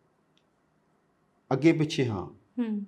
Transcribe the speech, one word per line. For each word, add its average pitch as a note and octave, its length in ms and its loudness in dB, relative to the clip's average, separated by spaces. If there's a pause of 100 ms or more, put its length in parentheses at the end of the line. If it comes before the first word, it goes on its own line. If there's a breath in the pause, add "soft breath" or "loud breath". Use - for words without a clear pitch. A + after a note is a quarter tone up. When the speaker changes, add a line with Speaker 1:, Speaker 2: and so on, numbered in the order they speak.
(1500)
Speaker 1:
ਅੱਗੇ C#3 200 6
ਪਿੱਛੇ D3+ 340 0
ਹਾਂ, G2 200 -4
Speaker 2:
ਹੂੰ। A3 600 -8